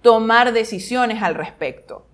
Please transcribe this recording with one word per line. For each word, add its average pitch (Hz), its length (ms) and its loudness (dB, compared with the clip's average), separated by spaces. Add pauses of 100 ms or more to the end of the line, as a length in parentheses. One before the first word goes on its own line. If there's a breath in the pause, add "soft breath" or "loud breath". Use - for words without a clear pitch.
tomar 226 500 4
decisiones 220 720 -4
al 170 120 -2
respecto. - 800 -12